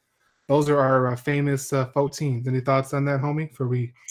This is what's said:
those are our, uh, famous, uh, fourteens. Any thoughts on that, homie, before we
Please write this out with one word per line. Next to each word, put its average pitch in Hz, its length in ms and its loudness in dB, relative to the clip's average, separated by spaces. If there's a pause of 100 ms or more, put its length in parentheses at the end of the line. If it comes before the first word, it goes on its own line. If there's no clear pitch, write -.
(480)
those 147 200 2
are 147 100 4
our, 131 340 4
uh, 123 40 -4
famous, 143 560 -2
uh, 131 180 0
fourteens. 139 580 -2
Any 131 120 0
thoughts 135 320 0
on 139 120 0
that, 143 160 0
homie, 151 300 -2
before 127 180 -4
we 123 240 -2 (180)